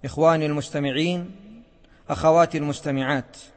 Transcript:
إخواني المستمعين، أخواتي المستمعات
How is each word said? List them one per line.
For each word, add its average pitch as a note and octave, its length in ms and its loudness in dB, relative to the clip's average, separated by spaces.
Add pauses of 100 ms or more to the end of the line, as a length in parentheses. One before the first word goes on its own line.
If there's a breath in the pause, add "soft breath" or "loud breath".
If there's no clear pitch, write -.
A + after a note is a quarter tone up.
إخواني D#3 420 2
المستمعين، D3 840 -4 (800 soft breath)
أخواتي D#3+ 480 4
المستمعات C#3 760 -4 (200)